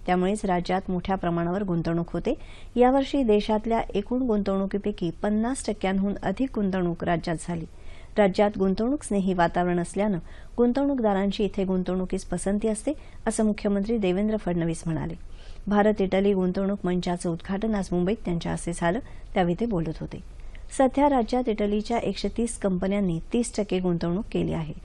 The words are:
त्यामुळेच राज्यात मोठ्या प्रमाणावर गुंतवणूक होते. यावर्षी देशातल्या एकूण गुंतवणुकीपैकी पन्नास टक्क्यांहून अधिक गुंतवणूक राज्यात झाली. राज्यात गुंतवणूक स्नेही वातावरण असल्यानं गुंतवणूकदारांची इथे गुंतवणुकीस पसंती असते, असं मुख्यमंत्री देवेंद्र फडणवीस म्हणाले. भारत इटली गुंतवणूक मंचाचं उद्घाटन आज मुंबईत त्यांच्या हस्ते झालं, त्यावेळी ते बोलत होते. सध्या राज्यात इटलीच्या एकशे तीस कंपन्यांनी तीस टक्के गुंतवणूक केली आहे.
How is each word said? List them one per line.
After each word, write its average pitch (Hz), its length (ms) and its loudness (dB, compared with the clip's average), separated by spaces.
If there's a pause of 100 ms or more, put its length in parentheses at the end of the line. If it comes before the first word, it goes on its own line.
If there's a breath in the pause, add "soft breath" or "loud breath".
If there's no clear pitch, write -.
त्यामुळेच 185 380 2
राज्यात 185 440 0
मोठ्या 190 280 0
प्रमाणावर 170 460 0
गुंतवणूक 170 500 0
होते. 233 220 -2 (420 loud breath)
यावर्षी 269 460 4
देशातल्या 214 580 2 (140)
एकूण 240 280 0
गुंतवणुकीपैकी 196 880 0
पन्नास 214 560 0
टक्क्यांहून 196 560 0
अधिक 220 320 0
गुंतवणूक 185 500 0
राज्यात 170 360 0
झाली. 170 240 -6 (540 loud breath)
राज्यात 208 400 4
गुंतवणूक 220 440 2
स्नेही 190 320 0
वातावरण 175 440 2
असल्यानं 196 400 0 (380 loud breath)
गुंतवणूकदारांची 240 880 2
इथे 190 200 0
गुंतवणुकीस 185 600 0
पसंती 208 440 -2
असते, 220 240 -2 (340 loud breath)
असं 220 180 2
मुख्यमंत्री 208 540 0
देवेंद्र 202 380 2
फडणवीस 170 500 0
म्हणाले. 160 280 -2 (520 loud breath)
भारत 208 340 4
इटली 196 340 4
गुंतवणूक 190 500 2
मंचाचं 180 460 0
उद्घाटन 196 440 -2
आज 196 180 0
मुंबईत 180 320 2
त्यांच्या 170 280 -2
हस्ते 170 220 -4
झालं, 175 240 2 (360 loud breath)
त्यावेळी 175 260 4
ते 226 60 0
बोलत 165 340 -2
होते. 156 200 -10 (580 loud breath)
सध्या 269 300 4
राज्यात 254 400 2
इटलीच्या 208 500 0
एकशे 202 380 -2
तीस 233 220 -2
कंपन्यांनी 190 600 0 (120)
तीस 233 240 0
टक्के 196 220 0
गुंतवणूक 180 540 0
केली 165 200 0
आहे. 156 220 -6 (100)